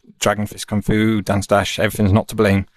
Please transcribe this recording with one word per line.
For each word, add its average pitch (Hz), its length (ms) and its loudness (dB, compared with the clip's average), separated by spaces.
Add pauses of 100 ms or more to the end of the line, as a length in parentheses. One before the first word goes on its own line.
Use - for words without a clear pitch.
(200)
Dragon 104 260 -2
Fist - 220 -12
Kung 107 140 -2
Fu, 107 400 0
Dance 101 260 -2
Dash, 101 320 0
everything's 104 320 0
not 104 160 2
to - 80 -10
blame. 98 300 2 (120)